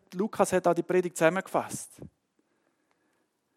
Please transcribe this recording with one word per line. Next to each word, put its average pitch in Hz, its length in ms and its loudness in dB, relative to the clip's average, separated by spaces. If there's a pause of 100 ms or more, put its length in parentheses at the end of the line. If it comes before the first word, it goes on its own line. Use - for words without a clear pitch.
(140)
Lukas 202 380 0
hat 180 160 2
auch 170 60 4
die 165 100 -2
Predigt 180 320 0
zusammengefasst. 165 720 -2 (1700)